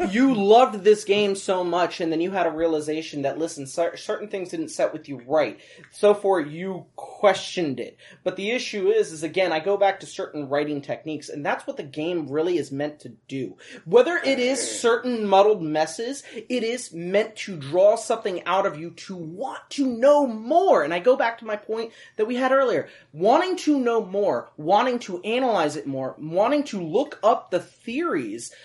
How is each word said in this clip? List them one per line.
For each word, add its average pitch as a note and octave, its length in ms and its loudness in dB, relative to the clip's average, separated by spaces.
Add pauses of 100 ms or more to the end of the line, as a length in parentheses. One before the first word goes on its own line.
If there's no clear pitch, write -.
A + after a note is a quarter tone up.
(120)
you B3+ 240 4
loved G#3 480 6
this G#3 220 4
game G3+ 280 2
so F#3 300 -2
much, F3 380 0
and E3 100 -2
then D#3+ 80 -2
you F3+ 120 -2
had F#3 140 0
a D#3+ 60 -2
realization D#3 720 -2
that, C3+ 160 -2
listen, D#3 300 -6
cer-, E3+ 280 -2
certain G#3 320 -8
things F#3 220 -8
didn't E3 180 -6
set - 240 -2
with D#3 160 -14
you C3+ 180 -12
right. C3+ 360 0 (300)
So G#3 220 4
for G3 280 0
you E3 460 -8 (100)
questioned F3 840 -2
it. - 160 -10 (300)
But F3+ 100 -4
the G3 160 -4
issue G#3+ 380 -2
is, G#3 240 2
is D#3 100 -10
again, E3 300 0
I D#3 80 0
go G3 160 0
back F#3+ 240 0
to D#3+ 40 -16
certain D3+ 440 -8
writing D3 320 -2
techniques, D3+ 480 -10
and D3 160 -8
that's A3+ 200 -4
what A3 120 -10
the F3 60 -8
game D3+ 460 -6
really D#3+ 280 -2
is C3 120 -4
meant C#3+ 300 -6
to B2 100 -18 (200)
do. C3 260 -8 (300)
Whether B3+ 320 4
it C4+ 220 0
is B3+ 180 0 (240)
certain A#3 460 0
muddled G3 340 6
messes, D#3+ 600 -4 (100)
it A#3+ 300 -4
is A#3+ 300 -4
meant F#3+ 420 -2
to G3 200 -10
draw F3+ 400 4
something G#3+ 520 -4
out F#3+ 180 2
of D3+ 140 -4
you E3+ 120 -10
to F#3+ 240 -14
want F3+ 440 -10 (120)
to C#4 140 -2
know C4+ 400 4
more. A#3+ 580 4
And D3 80 -2
I F3 60 0
go A#3+ 180 4
back A#3 240 -2
to A#3 60 -16
my G#3+ 120 -6
point A3+ 340 -8 (240)
that G#3+ 100 -2
we B3 120 -2
had B3+ 140 2
earlier. B3 360 2 (260)
Wanting D4 440 2
to D4+ 220 2
know A#3 240 2
more, F#3 540 0
wanting G#3+ 420 2
to F3+ 220 -8
analyze G#3 540 0
it - 100 -10
more, C3 320 -6
wanting G#3 460 0
to G#3 180 -8
look F#3+ 400 -2
up A#3 300 2
the F3+ 80 0
theories F3+ 920 -6 (140)